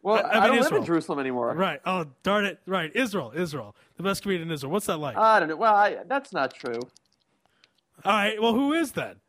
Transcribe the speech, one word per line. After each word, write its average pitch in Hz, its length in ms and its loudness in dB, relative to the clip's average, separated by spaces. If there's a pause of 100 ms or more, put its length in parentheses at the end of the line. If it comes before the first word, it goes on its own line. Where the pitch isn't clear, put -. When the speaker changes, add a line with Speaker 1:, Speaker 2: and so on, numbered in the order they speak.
Speaker 1:
Well, 208 140 2
Speaker 2:
I, 208 40 4
I - 20 0
Speaker 1:
I 180 100 -2
Speaker 2:
mean, 220 80 4
Speaker 1:
don't 233 180 6
Speaker 2:
Israel. 240 40 4 (100)
Speaker 1:
live - 100 2
in - 40 -6
Jerusalem 160 340 -2
anymore. 123 340 -2
Speaker 2:
Right. 165 320 -2
Oh, 185 200 -2 (180)
darn 202 200 2
it. 190 220 -4
Right. 180 300 -2
Israel. 196 400 -2
Israel. 147 400 -6 (220)
The - 40 -10
best 190 200 -2
comedian 175 260 -2
in 165 60 -4
Israel. 139 180 -8
What's 208 140 -2
that 180 120 -2
like? 143 180 -6
Speaker 1:
I 220 220 6
don't 165 100 2
know. 156 80 -4
Well, 214 200 4
I, 196 220 4 (100)
that's 269 240 -4
not 139 220 -2
true. 120 260 -6 (1200)
Speaker 2:
All 196 80 2
right. 214 280 0
Well, 226 140 2
who 277 180 2
is 330 200 0
then? 117 240 -8 (120)